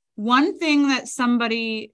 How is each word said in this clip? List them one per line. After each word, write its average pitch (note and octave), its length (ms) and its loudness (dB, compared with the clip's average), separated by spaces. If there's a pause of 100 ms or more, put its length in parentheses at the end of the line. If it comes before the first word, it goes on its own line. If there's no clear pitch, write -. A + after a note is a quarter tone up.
(120)
one B3+ 460 0
thing D4 300 2
that C4 180 -2
somebody A#3 880 -4